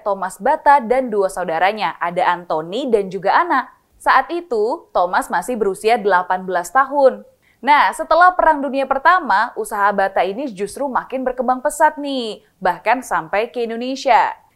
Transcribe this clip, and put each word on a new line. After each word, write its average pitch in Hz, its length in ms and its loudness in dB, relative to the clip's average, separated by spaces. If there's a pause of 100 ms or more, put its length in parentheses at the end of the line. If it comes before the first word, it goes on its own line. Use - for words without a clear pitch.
Thomas 190 320 -4
Bata 285 440 4
dan 247 280 -2
dua 196 240 0
saudaranya, 180 640 -2
ada 175 320 -2
Anthony 175 640 -4
dan 196 160 2
juga 190 320 0
Anna. 311 320 -2 (240)
Saat 269 320 2
itu, 320 640 -4
Thomas 196 400 0
masih 180 240 -2
berusia 214 400 0
delapan 185 480 0
belas 180 240 -4
tahun. 262 560 2 (320)
Nah, 269 320 4
setelah 330 480 4
Perang 320 240 4
Dunia 277 240 -2
Pertama, 269 720 2
usaha 208 320 0
bata 196 320 0
ini 202 320 -4
justru 202 320 -8
makin 254 400 -4
berkembang 254 400 -4
pesat 302 320 0
nih, 269 480 -8 (160)
bahkan 185 400 0
sampai 196 480 -4
ke 240 160 -6
Indonesia. 233 680 0 (220)